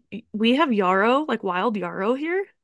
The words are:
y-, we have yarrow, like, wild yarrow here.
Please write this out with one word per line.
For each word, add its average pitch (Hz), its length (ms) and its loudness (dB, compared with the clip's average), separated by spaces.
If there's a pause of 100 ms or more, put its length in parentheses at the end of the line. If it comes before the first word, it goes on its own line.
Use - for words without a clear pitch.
(120)
y-, 202 200 -10
we 226 240 2
have 294 160 2
yarrow, 202 560 2
like, 226 160 -4
wild 190 320 -2
yarrow 185 380 -2
here. 339 300 -4 (200)